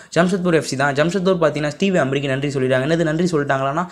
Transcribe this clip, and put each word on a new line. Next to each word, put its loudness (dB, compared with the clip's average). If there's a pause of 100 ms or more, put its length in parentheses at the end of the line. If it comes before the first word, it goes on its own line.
(200)
ஜம்ஷெட்பூர் 0
எஃப் 2
சி -6
தான். 0
ஜம்ஷெட்பூர் 0
பார்த்தீங்கன்னா 0
ஸ்டீவ் 0
அம்ரிக்கு 0
நன்றி -2
சொல்லிட்டாங்க. 0
என்னது 0
நன்றி 0
சொல்லிட்டாங்களான்னா, -2